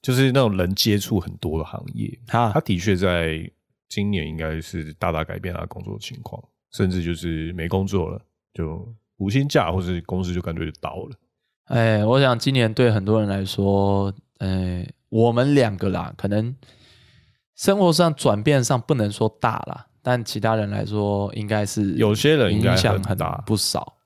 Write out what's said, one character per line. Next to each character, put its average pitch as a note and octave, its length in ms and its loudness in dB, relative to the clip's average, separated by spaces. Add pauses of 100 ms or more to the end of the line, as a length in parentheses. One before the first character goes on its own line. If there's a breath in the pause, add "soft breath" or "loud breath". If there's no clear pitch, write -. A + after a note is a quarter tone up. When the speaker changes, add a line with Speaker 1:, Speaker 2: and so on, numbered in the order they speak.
Speaker 1:
就 B2+ 140 0
是 C3 180 4
那 C3+ 80 4
种 G#2+ 160 2
人 F#2 180 2
接 G#2 220 2
触 G2+ 240 -2
很 E2+ 160 -10
多 D#2 220 -4
的 D#2 80 -4
行 - 260 -12
业， - 260 -8 (100)
Speaker 2:
哈。 A#2 260 2
Speaker 1:
它 D#3+ 80 4
的 F2+ 160 -2
确 F#2+ 180 2
在 E2+ 500 -2 (440)
今 G2+ 200 -4
年 F2 160 -2
应 D#2 80 -8
该 D#2+ 240 -6
是 D#2 360 -10
大 F2 180 -2
大 D#2+ 100 -2
改 F2 160 -8
变 F#2 160 -8
他 E2+ 60 -8
的 E2+ 60 -8
工 - 180 -14
作 - 140 -10
情 - 240 -14
况， - 200 -14 (280)
甚 F#2+ 200 0
至 F#2 120 -2
就 E2+ 120 -2
是 E2 380 -6
没 E2 160 -6
工 F#2+ 180 0
作 F#2+ 220 -2
了， - 100 -10 (360)
就 E2 360 -8 (280)
无 G2 100 -2
薪 C3+ 180 2
假， B2 240 2
或 F#2 120 0
是 F2 240 -4
公 F#2 180 -4
司 F2+ 80 -4
就 F2+ 80 -2
干 E2+ 160 -6
脆 E2+ 80 -4
就 D#2 160 -8
倒 D2 220 -10
了。 B2+ 140 -16 (480)
Speaker 2:
哎， A2+ 380 2
我 A#2 160 4
想 B2+ 200 4
今 C3+ 160 0
年 A2+ 180 2
对 B2 180 4
很 G#2 140 2
多 G#2+ 160 2
人 G#2 80 0
来 G2 160 -2
说， G2 680 2 (280)
哎， F#2 500 -2 (200)
我 A2+ 220 4
们 B2+ 240 2
两 A#2 220 4
个 G2 140 -2
啦， - 260 -4
可 - 100 -6
能 A2 300 -2 (960 soft breath)
生 G3 240 2
活 F3+ 140 6
上 E3 220 4
转 G#2+ 280 2
变 C3+ 220 4
上 B2 160 2
不 D3 140 -2
能 G#2 180 0
说 A2 160 0 (120)
大 A#2 180 0 (100)
啦， - 180 -12 (140)
但 B2 240 0
其 A2 160 -6
他 A2+ 160 2
人 G#2 140 -2
来 G2+ 160 -4
说 G2+ 480 0
应 G#2+ 120 -6
该 G#2 200 0
是 G2 260 0
Speaker 1:
有 G#2 220 4
些 D3 200 4
人 A2+ 180 4
应 F2 80 2
该 F#2+ 100 4
很 F2+ 60 4
大。 G2 180 4
Speaker 2:
影 F#2+ 100 0
响 F2 300 -2
很 - 100 -8
不 A2+ 100 0
少。 - 520 -4